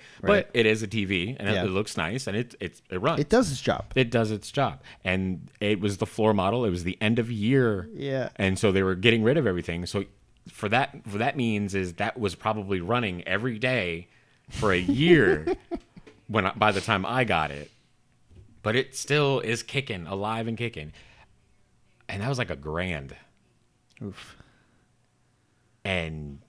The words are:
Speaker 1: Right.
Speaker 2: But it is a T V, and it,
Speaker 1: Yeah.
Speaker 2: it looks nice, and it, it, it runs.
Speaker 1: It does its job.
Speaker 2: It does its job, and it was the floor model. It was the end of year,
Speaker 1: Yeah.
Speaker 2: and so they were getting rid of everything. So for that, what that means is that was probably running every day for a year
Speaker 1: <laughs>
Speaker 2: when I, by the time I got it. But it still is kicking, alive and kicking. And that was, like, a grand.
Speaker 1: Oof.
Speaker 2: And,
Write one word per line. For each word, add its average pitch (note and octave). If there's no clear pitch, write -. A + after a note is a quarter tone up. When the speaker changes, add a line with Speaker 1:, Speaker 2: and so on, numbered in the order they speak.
Speaker 1:
Right. G2+
Speaker 2:
But -
it A2+
is A2
a A2
T G2+
V, F#2+
and G2+
it, G#2
Speaker 1:
Yeah. F#2
Speaker 2:
it G2+
looks G2
nice, F#2+
and G2
it, B2
it, -
it F#2
runs. D3
Speaker 1:
It D3+
does A3
its B2+
job. -
Speaker 2:
It B2+
does A2+
its G#2
job, C3+
and F#2
it G#2
was G2
the A2
floor A2
model. G#2
It G#2
was F2
the F2+
end A2+
of A#2
year, A2+
Speaker 1:
Yeah. C3+
Speaker 2:
and F#2+
so G#2
they F#2+
were F#2+
getting A2+
rid B2+
of D3
everything. F2
So G2
for -
that, B2
what G2+
that B2+
means G#2
is F#2
that G#2+
was G2+
probably G2+
running F#2+
every G#2+
day G2
for G#2
a F2+
year A2
Speaker 1:
<laughs> -
Speaker 2:
when G2+
I, -
by G#2+
the F#2+
time G2
I B2+
got E2
it. D2
But G#2+
it -
still C#3+
is A#2
kicking, A2+
alive G#2+
and A2+
kicking. F#2
And G2
that A#2+
was, C3+
like, G2+
a D#2
grand. D2+
Speaker 1:
Oof. -
Speaker 2:
And, D#2+